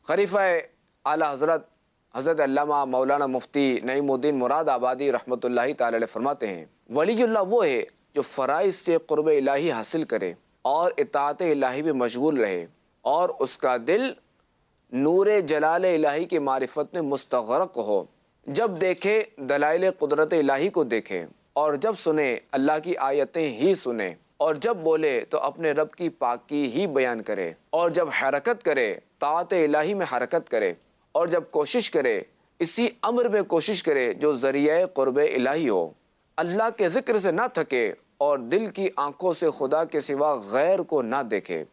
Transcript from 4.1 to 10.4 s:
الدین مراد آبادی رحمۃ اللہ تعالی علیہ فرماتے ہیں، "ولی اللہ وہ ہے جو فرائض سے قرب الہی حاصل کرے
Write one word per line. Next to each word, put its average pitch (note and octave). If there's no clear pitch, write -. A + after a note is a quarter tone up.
الدین C3+
مراد C#3
آبادی B2+
رحمۃ B2
اللہ A#2+
تعالی A#2
علیہ A#2
فرماتے A#2
ہیں، F2
"ولی F#3+
اللہ A3
وہ G3
ہے B2
جو C#3+
فرائض D#3
سے E3+
قرب D3+
الہی D3+
حاصل B2
کرے G2